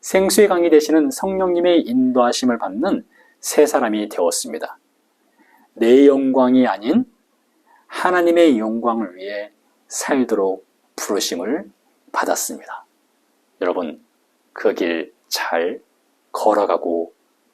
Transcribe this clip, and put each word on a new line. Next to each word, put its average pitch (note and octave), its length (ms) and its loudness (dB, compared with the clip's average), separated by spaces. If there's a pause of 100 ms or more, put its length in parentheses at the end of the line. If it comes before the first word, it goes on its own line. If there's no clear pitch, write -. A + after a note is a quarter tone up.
생수의 G3 480 2
강이 F3 220 2
되시는 D3+ 400 4
성령님의 F3+ 720 0
인도하심을 B2 760 0
받는 A2+ 480 -4 (340)
새 - 260 2
사람이 G#2+ 420 -2
되었습니다. E2 720 -6 (960)
내 B2 320 6
영광이 C3 600 4
아닌 A2+ 380 0 (840)
하나님의 E3+ 720 2
영광을 A2 580 -4
위해 G2+ 360 -12 (360)
살도록 G2+ 760 -2 (300)
부르심을 G#2+ 760 -6 (420)
받았습니다. - 720 -6 (760)
여러분, F2 420 -4 (500)
그 G2+ 220 -2
길 E2+ 380 -4 (160)
잘 - 540 -4 (500)
걸어가고 F2+ 800 0 (420)